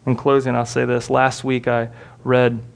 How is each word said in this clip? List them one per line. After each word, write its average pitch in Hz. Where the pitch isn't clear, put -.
In 123
closing, 135
I'll 120
say 123
this. 123
Last 131
week 127
I 117
read 123